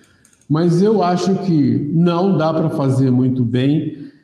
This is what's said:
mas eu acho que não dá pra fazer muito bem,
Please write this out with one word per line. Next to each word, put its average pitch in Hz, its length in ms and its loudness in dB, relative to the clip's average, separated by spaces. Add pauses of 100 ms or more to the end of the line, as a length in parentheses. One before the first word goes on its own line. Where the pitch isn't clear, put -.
(480)
mas 165 340 2
eu 208 200 2
acho 180 320 0 (120)
que 139 480 0
não 175 420 2
dá 156 160 0
pra 160 180 -2
fazer 135 400 0
muito 127 340 0
bem, 135 680 -2 (140)